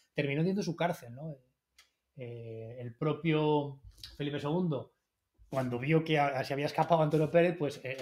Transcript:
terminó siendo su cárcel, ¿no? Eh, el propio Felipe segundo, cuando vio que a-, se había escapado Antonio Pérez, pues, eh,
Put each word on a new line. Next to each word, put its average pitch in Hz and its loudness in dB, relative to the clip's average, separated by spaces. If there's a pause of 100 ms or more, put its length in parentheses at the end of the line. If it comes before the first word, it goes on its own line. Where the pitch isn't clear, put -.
(140)
terminó 143 0
siendo 190 0
su 165 -2
cárcel, 160 -4
¿no? 147 -12 (800)
Eh, 117 -12
el 120 -10
propio 151 0 (380)
Felipe 147 -4
segundo, 151 -2 (560)
cuando 123 -2
vio 156 4
que 156 2
a-, 139 2
se 135 -4
había 143 -2
escapado 160 2
Antonio 156 2
Pérez, 170 6
pues, 143 -4
eh, 131 -6